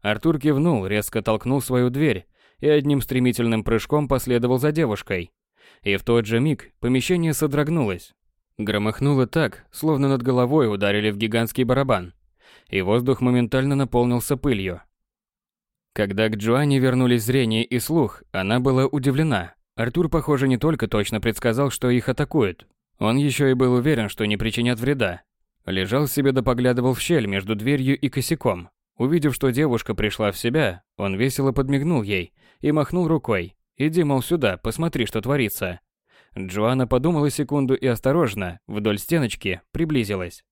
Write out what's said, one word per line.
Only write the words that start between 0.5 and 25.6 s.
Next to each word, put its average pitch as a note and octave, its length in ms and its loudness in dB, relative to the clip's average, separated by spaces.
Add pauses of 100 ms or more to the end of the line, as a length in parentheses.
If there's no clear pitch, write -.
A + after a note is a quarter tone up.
резко G#2 360 -2
толкнул A#2+ 400 0
свою B2 280 0
дверь B2+ 380 -2 (320)
и C3+ 80 0
одним C#3+ 340 4
стремительным A#2+ 640 0
прыжком A#2+ 440 0
последовал B2 520 0
за D3+ 120 0
девушкой. G#2 600 -4 (500)
И G2+ 160 0
в - 60 -4
тот A#2 220 2
же A2+ 140 0
миг D3 400 -2
помещение D3+ 540 0
содрогнулось. C#3+ 800 -2 (440)
Громыхнуло G#2+ 680 0
так, - 440 -2
словно C#3+ 380 0
над C3+ 120 2
головой B2 500 2
ударили G#2 380 0
в G2+ 80 -4
гигантский A2+ 460 0
барабан. A#2+ 500 0 (560)
И G2 120 0
воздух B2 400 2
моментально B2 540 2
наполнился B2 600 0
пылью. F#2+ 440 -4 (1120)
Когда G#2 360 0
к G#2+ 60 -2
Джоанне C3 440 2
вернулись B2+ 440 2
зрение A#2 400 0
и B2 160 -4
слух, D3 520 -2
она G2 280 0
была C3 260 2
удивлена. C3+ 680 0 (200)
Артур, C3 340 -2
похоже, C#3+ 380 0
не C3 100 4
только A#2 300 0
точно G#2 340 -2
предсказал, A#2+ 500 0
что - 180 -2
их B2 200 2
атакуют. B2+ 580 -2 (320)
Он A2+ 180 2
еще C#3+ 300 2
и C3 60 4
был B2+ 200 4
уверен, B2 360 2
что - 160 -2
не G#2 120 0
причинят A#2 420 -2
вреда. A#2+ 420 -2 (440)